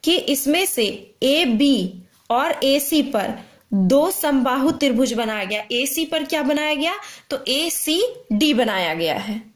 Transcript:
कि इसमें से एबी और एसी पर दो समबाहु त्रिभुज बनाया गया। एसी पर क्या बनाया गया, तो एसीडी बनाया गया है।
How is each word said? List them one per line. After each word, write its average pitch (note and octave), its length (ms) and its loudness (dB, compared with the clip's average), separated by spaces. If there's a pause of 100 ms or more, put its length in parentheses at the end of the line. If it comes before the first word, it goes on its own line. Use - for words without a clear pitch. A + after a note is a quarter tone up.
कि E4+ 140 2
इसमें D4 480 0
से A#3 200 0 (380)
एबी C4 800 2 (280)
और C#4+ 320 0
एसी C#4+ 400 2
पर A3 300 -2 (400)
दो G3 380 4
समबाहु C4+ 600 2
त्रिभुज B3 400 2
बनाया G#3+ 320 -2
गया। G#3 260 -4
एसी C#4 340 -2
पर D#4 180 -4
क्या D#4 200 -2
बनाया D4+ 320 0
गया, D#4 180 -2 (360)
तो C4+ 180 -6
एसीडी D#4 1040 -2
बनाया G3 400 0
गया E3 220 -2
है। G#3+ 260 -8 (140)